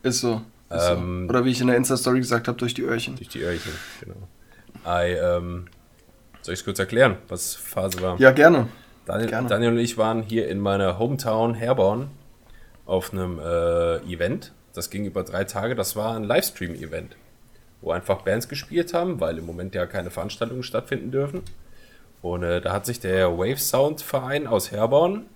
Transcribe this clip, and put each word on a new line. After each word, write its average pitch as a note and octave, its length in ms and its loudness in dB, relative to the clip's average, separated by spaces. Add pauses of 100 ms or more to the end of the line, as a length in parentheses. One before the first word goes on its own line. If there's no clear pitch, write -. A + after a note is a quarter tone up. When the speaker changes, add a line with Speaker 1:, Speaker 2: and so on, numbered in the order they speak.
Speaker 1:
Ist B2 160 0
so. A2+ 220 0 (280)
Ist E2+ 200 2
Speaker 2:
Ähm. F2+ 380 0
Speaker 1:
so. - 20 -4
Oder B2 160 2
wie C3 60 4
ich B2 100 -2
in B2 60 4
der B2 100 6
Insta-Story B2+ 420 2
gesagt A#2 300 0
hab, A#2+ 80 -4
durch A#2+ 160 -2
die C3 100 -6
Öhrchen. C3 320 -2
Speaker 2:
Durch A#2 140 -16
die - 120 -10
Öhrchen, E2+ 300 -4 (300)
genau. F#2 140 -16 (720)
I, F2 280 2
ähm, F2 540 -2 (720)
soll F2 120 -6
ich's - 120 -6
kurz G2 140 -4
erklären, A2 380 4 (120)
was - 260 -6
Phase F#2 460 -4
war? F#2 180 -2
Speaker 1:
Ja, C3 120 12
gerne. C#3+ 360 8 (380)
Speaker 2:
Daniel, A2 240 -2
Speaker 1:
Gerne. A#2 180 -2
Speaker 2:
Daniel A#2 240 2
und A#2 80 2
ich A#2 180 0
waren A2 260 2
hier G#2 260 -2
in G2 100 -2
meiner G2 400 2
Hometown A#2 540 0
Herborn A#2 560 2 (760)
auf F#2 280 -2
einem, F2+ 260 -4
äh, E2+ 580 0 (140)
Event. F2 400 -4 (220)
Das - 160 -10
ging G#2 160 -6
über F#2+ 180 -4
drei F#2+ 220 -4
Tage. A2+ 300 -4
Das G#2 200 -4
war A2 200 -2
ein A2 100 -4
Livestream-Event, E2 880 -4 (680)
wo E2 100 -4
einfach F2+ 300 -2
Bands G#2+ 280 -2
gespielt E3+ 440 -4
haben, E3+ 280 -2
weil E2 160 -2
im E2 80 -10
Moment F2 300 -8
ja F2+ 100 0
keine F2+ 260 -6
Veranstaltungen A#2 520 -6
stattfinden C3 480 -4
dürfen. C#3+ 300 -2 (800)
Und, F2 220 -4
äh, F2 180 0
da F2 120 -2
hat G2 120 -4
sich - 140 -6
der F#2 380 2
Wave A2+ 200 0
Sound D3 440 2
Verein C3+ 440 -4
aus A2+ 260 0
Herborn D3 540 2 (100)